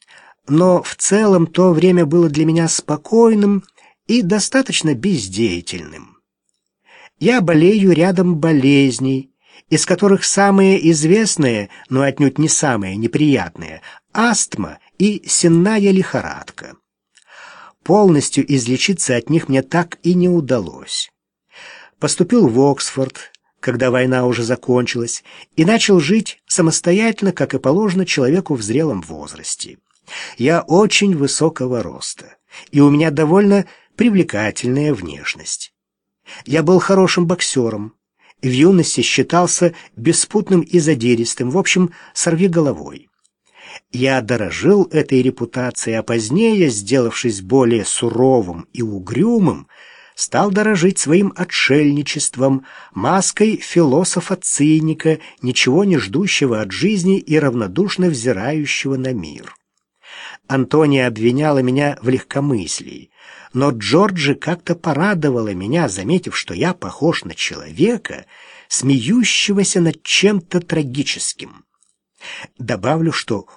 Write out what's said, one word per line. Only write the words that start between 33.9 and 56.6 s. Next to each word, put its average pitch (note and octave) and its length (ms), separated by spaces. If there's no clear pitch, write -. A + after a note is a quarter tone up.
привлекательная D3 960
внешность. - 800
Я D#3 180
был F3 160
хорошим F#3 480
боксёром, A2+ 680
в - 40
юности D3 540
считался E3+ 760
беспутным E3+ 640
и - 180
задиристым, B2 720
в D#3 80
общем, F3+ 320
сорвиголовой. E3 920
Я C3 300
дорожил A#2+ 720
этой D3 300
репутацией, B2 760
а A2+ 60
позднее, D#3+ 680
сделавшись A2+ 720
более A#2 440
суровым A2+ 880
и B2 100
угрюмым, A2 840
стал - 360
дорожить G3 480
своим F3+ 380
отшельничеством, C#3+ 1300
маской F3+ 640
философа-циника, D#3 1600
ничего C3 420
не F#3+ 120
ждущего A#2+ 640